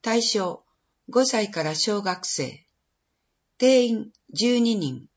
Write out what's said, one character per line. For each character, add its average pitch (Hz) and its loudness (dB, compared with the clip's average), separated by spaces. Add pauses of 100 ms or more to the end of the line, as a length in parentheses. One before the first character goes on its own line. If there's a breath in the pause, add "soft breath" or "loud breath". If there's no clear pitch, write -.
対 233 0
象、 190 -2 (460)
五 247 4
歳 214 -2
か 165 -6
ら 156 -4
小 202 -2
学 180 -6
生。 - -8 (880)
定 254 6
員 220 -4 (200)
十 240 2
二 233 2
人。 143 -6